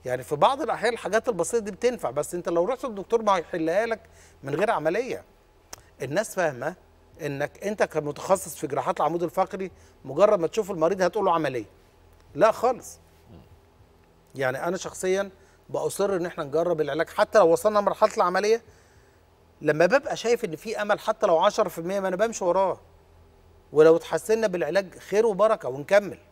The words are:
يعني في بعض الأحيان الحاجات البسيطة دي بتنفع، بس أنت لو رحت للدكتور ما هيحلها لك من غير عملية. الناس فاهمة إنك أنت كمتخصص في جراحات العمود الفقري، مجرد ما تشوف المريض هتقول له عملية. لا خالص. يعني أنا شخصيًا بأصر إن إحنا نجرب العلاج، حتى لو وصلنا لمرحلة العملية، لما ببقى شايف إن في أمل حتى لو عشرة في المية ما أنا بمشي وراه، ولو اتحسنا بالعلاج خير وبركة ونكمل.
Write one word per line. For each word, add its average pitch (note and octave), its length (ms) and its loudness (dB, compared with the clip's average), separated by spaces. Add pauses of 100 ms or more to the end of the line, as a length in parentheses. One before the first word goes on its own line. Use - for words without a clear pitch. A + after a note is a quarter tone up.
يعني B2+ 180 -4
في D3 140 -4
بعض C4 260 4
الأحيان G3 300 -2
الحاجات G#3 360 -2
البسيطة G#3 360 -2
دي G#3 60 -8
بتنفع، G#3 400 -2
بس D3 240 -4
أنت F3 140 -6
لو E3+ 160 2
رحت C4 200 -4
للدكتور A3+ 380 -2
ما G#3 140 4
هيحلها F3 500 -2
لك A3+ 140 -4 (420)
من C3+ 120 -4
غير G3 160 2
عملية. E3 540 -2 (800)
الناس D#3 320 -4
فاهمة D#3 400 -2 (480)
إنك C#3+ 420 -6
أنت G#3 180 -2
كمتخصص D#3 760 -2
في D#3 100 -8
جراحات C#3 340 -4
العمود E3 220 0
الفقري، F#3 480 -4 (340)
مجرد F#3+ 340 4
ما E3 80 0
تشوف G3 240 -4
المريض F3+ 320 0
هتقول G3 220 0
له F3+ 100 2
عملية. C3+ 300 -2 (680)
لا G3+ 180 4
خالص. - 460 -4 (1400)
يعني C3+ 300 -2
أنا F3+ 120 -2
شخصيًا F#3 540 -4 (380)
بأصر D#3 480 -2
إن F3 100 -2
إحنا E3 180 -8
نجرب D#3 360 0
العلاج، D3+ 280 -2
حتى G#3+ 300 2
لو E3 140 8
وصلنا G#3 260 2
لمرحلة G3+ 380 2
العملية، G3+ 460 0 (1000)
لما D3+ 240 4
ببقى G3+ 300 0
شايف A#3 280 -2
إن D#3+ 120 -8
في G#3 260 -8
أمل G#3 180 0
حتى G#3+ 260 -2
لو E3+ 120 6
عشرة G3 300 2
في E3 100 -10
المية F#3 220 -4
ما F#3+ 80 -2
أنا F#3 80 -2
بمشي G#3+ 280 -2
وراه، F3+ 360 0 (920)
ولو D#3 240 8
اتحسنا G#3+ 500 -2
بالعلاج F3+ 520 -4
خير G#3+ 280 0
وبركة G#3 420 2
ونكمل. C#3+ 500 0 (140)